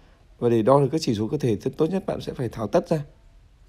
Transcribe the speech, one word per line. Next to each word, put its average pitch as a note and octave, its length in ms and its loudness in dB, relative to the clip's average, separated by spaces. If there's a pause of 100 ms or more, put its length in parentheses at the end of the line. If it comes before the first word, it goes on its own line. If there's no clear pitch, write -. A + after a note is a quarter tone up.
(380)
Và A#2+ 100 0
để A#2 140 4
đo C3+ 180 6
được C#3 120 2
các D#3 80 -2
chỉ C3 140 -2
số G#2+ 140 -2
cơ D3 100 -4
thể A#2 180 0
thì C3+ 140 -6
tốt D3+ 200 0
nhất F#3+ 160 -4
bạn - 140 -4
sẽ - 140 -10
phải B2 140 -6
tháo A2 180 -6
tất F3 220 0
ra. D3+ 160 -2 (640)